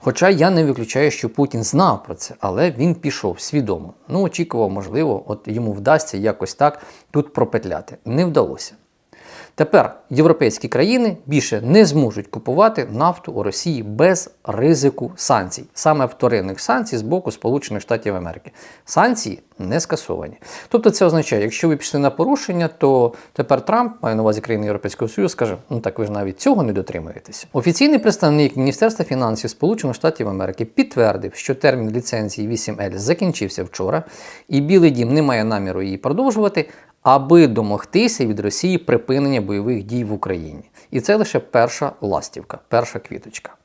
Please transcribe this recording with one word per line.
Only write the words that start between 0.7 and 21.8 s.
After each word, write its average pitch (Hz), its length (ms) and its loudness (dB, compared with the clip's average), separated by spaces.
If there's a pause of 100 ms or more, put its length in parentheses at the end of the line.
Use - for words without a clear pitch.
що 127 180 -6
Путін 131 340 -2
знав 139 420 2
про - 100 -12
це, - 260 -14
але 104 300 0
він 147 240 0
пішов 131 460 -6
свідомо. 101 540 -4 (140)
Ну, 180 140 0
очікував, 165 480 -2
можливо, 101 560 -2
от 104 200 -8
йому 110 260 -4
вдасться 117 440 0
якось 101 380 -2
так 147 240 0 (320)
тут 143 220 -2
пропетляти. 110 720 -2
Не 131 200 0
вдалося. 127 480 -2 (840)
Тепер 151 400 4 (160)
європейські 139 580 2
країни 208 480 2 (100)
більше 135 340 0
не 160 240 6
зможуть 143 420 0
купувати 147 680 0
нафту 160 400 -2
у 107 100 -4
Росії 120 400 -4
без 135 480 2 (140)
ризику 131 720 2
санкцій, 104 480 -2 (100)
саме 147 320 2
вторинних 101 540 -2
санкцій 226 380 -2
з 107 40 -6
боку 156 280 -4
Сполучених 117 520 -4
Штатів 113 320 -2
Америки. 87 380 -10 (320)
Санкції 220 560 -2 (180)
не 104 220 -2
скасовані. 85 540 -6 (340)
Тобто 233 220 2
це 202 160 4
означає, 156 360 2
якщо 113 260 -2
ви 151 80 2
пішли 143 240 -4